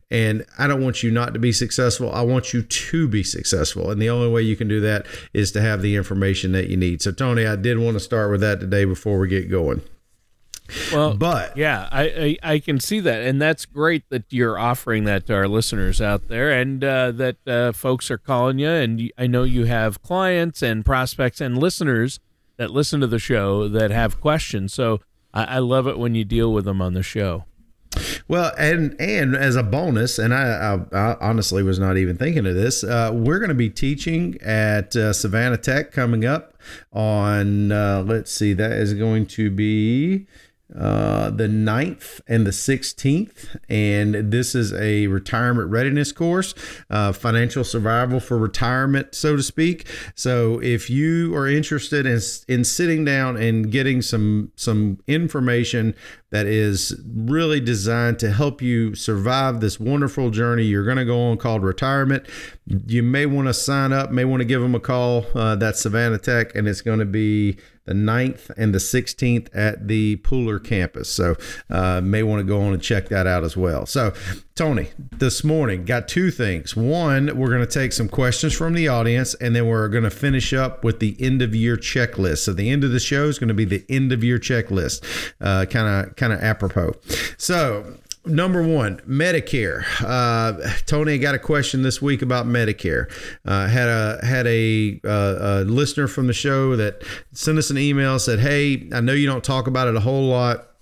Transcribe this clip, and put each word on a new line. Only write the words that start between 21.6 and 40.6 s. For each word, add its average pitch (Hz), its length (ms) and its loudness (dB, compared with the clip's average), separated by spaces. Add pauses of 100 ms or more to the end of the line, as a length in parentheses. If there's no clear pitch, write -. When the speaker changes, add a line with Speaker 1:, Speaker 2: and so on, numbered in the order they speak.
Speaker 2:
that 120 140 -4
listen 143 280 0
to 131 80 2
the 113 120 0
show 104 500 0
that 107 220 2
have 113 280 0
questions. 151 540 -2
So 113 260 0 (340)
I, 110 120 -2
I 131 140 -4
love 127 280 2
it 139 100 -4
when 120 180 0
you 113 100 0
deal 113 260 2
with 104 140 0
them 95 160 0
on 90 120 0
the 92 100 0
show. 92 420 -4 (800)
Speaker 1:
Well, 170 300 0
and, 151 420 0
and 147 380 0
as 135 180 2
a 127 80 2
bonus, 123 560 0
and 120 140 2
I, 104 480 0 (100)
I, 95 60 -2
I 107 240 2
honestly 101 420 0
was 95 160 2
not 95 160 2
even 90 220 2
thinking 147 280 0
of 90 100 0
this, 113 280 0
uh, 113 300 0
we're 127 260 2
gonna 202 140 0
be 120 160 2
teaching 165 720 -2
at, 107 560 0
uh, 107 160 2
Savannah 113 420 0
Tech 135 380 -2
coming 117 320 0
up 151 300 -2 (360)
on, 104 800 2
uh, 101 340 0
let's 110 280 -2
see, 104 180 2
that 107 220 0
is 104 220 0
going 110 320 0
to 110 220 -2
be, 113 800 0 (500)